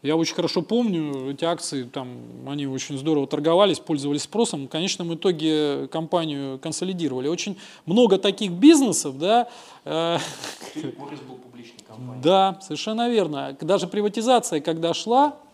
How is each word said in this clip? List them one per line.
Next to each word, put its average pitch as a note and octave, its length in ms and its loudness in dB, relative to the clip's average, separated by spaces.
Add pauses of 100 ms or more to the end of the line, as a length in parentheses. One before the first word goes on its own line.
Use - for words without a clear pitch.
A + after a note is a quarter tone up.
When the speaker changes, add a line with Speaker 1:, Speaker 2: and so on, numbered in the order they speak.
Speaker 1:
Я D3 120 0
очень E3 200 0
хорошо E3+ 260 0
помню, D#3 680 -2
эти C#3 140 -4
акции, D#3+ 380 -4
там, B2 360 -10 (280)
они C#3+ 200 -6
очень C3+ 300 -6
здорово C#3+ 280 0
торговались, E3 540 2
пользовались C#3+ 440 -2
спросом. G3+ 440 -2
В - 20 -16
конечном E3+ 460 -4
итоге D3+ 720 0
компанию D3 720 -4
консолидировали. D#3 680 -4
Очень F3 300 -4 (300)
много F#3+ 320 6
таких G3 320 0
бизнесов, G3 680 6
да, A3+ 320 2 (340)
э, E3 340 -2 (580)
Speaker 2:
Филипп C#3+ 240 -10
Моррис - 220 -14
был B2+ 160 -18
публичной - 500 -20
компанией. B2+ 340 -14
Speaker 1:
Да, F#3+ 400 4
совершенно A3 480 -4
верно. D3 500 0
Даже F3+ 280 0
приватизация, G#3+ 760 2
когда E3 320 -2
шла C4+ 440 2 (160)